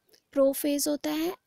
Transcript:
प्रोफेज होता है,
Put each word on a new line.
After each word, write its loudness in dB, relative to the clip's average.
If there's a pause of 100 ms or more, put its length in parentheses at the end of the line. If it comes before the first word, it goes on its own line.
(320)
प्रोफेज 2
होता -4
है, -2 (120)